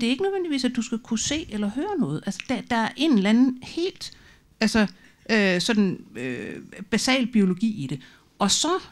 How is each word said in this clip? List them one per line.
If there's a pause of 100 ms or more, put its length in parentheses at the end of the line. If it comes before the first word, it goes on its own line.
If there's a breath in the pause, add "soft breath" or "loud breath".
det
er
ikke
nødvendigvis,
at
du
skal
kunne
se
eller
høre
noget.
Altså,
der, (100)
der
er
en
eller
anden
helt, (480 soft breath)
altså, (440 soft breath)
øh,
sådan, (160)
øh, (340)
basal
biologi
i
det. (380 loud breath)
Og
så, (240)